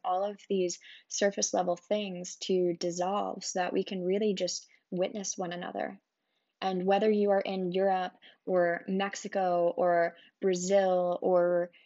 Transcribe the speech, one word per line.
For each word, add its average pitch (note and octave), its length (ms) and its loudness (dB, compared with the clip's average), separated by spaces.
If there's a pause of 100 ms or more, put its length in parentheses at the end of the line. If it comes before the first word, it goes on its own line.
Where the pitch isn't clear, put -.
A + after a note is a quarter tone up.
all F#3 200 -2
of G3+ 160 -6 (100)
these F3+ 300 0 (300)
surface G3+ 440 0
level F3+ 220 0
things F#3 680 -6
to F3+ 340 2
dissolve, F#3 640 -4
so - 140 -4
that F3+ 120 -2
we G3 120 0
can F#3+ 200 -6
really G3+ 300 0
just F#3 320 -4 (240)
witness F#3+ 480 -4
one F3 160 -6
another. F3 460 -6 (600)
And F#3 280 -2
whether G3+ 240 4
you G#3 180 4
are G3 120 4
in F#3 300 -4
Europe F#3 420 0 (340)
or F3 400 2
Mexico F#3+ 920 0
or E3+ 380 2 (260)
Brazil, F#3 800 2
or F3 480 2 (160)